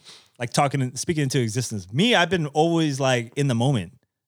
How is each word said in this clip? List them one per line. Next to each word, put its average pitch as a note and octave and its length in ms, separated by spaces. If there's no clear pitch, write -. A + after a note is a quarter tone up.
Like, A#2+ 120
talking C#3+ 300
and B2+ 180
speaking D3+ 260
into C3+ 160
existence. G#2+ 520
Me, G#3+ 220
I've F3 160
been E3+ 160
always, D#3 540
like, B2 360
in C#3+ 120
the B2+ 60
moment A#2 380